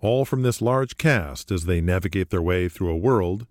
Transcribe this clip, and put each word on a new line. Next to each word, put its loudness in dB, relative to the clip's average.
all 2
from -2
this 0
large 0
cast 0
as -2
they 2
navigate 0
their 0
way 0
through -4
a -2
world 0